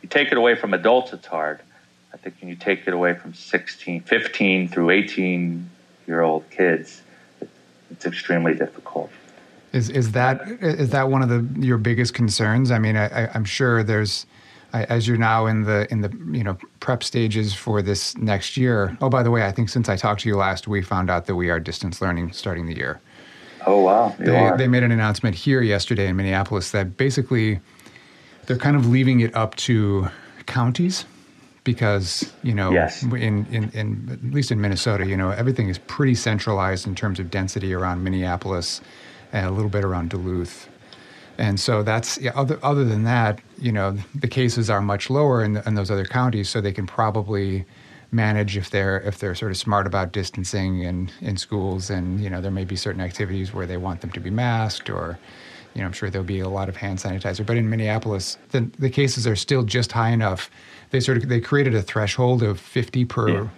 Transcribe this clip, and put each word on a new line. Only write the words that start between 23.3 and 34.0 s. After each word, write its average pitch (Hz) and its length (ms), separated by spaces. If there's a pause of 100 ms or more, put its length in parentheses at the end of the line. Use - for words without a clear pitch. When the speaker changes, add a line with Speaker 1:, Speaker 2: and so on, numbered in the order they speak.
Speaker 1:
Oh, 98 140
wow. 101 400
You - 60
Speaker 2:
They, - 100
Speaker 1:
are. 92 220
Speaker 2:
they 127 100
made 123 160
an 117 80
announcement 107 460
here 135 240
yesterday 101 460
in 92 100
Minneapolis 95 540
that 95 260
basically 117 640 (880)
they're 127 100
kind 143 180
of 123 120
leaving 127 340
it 113 140
up 110 200
to 101 540 (380)
counties 127 580 (580)
because, 104 680 (120)
you 120 100
know, 98 180
Speaker 1:
Yes. 87 320
Speaker 2:
in, 110 480
in, 110 220
in, 107 380